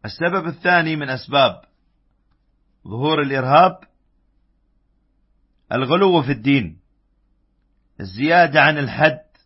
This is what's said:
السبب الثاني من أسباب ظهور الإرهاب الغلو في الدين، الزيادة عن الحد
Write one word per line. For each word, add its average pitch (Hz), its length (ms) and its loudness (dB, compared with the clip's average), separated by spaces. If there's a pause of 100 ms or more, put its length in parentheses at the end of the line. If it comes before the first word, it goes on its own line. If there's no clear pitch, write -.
السبب 170 420 -4
الثاني 165 480 -2
من 143 140 -8
أسباب 135 520 -2 (1300)
ظهور 147 340 -2
الإرهاب 139 580 2 (1900)
الغلو 165 520 2
في 131 80 -4
الدين، 117 480 -2 (1200)
الزيادة 143 600 2
عن 151 160 2
الحد 143 460 -2 (220)